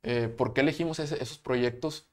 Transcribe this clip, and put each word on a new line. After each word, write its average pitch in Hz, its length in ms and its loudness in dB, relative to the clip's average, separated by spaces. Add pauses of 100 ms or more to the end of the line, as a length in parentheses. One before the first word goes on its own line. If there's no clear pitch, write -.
eh, 117 260 0
por 117 240 0
qué 139 80 2
elegimos 160 380 2
ese, 151 240 -2
esos - 160 -10
proyectos - 760 0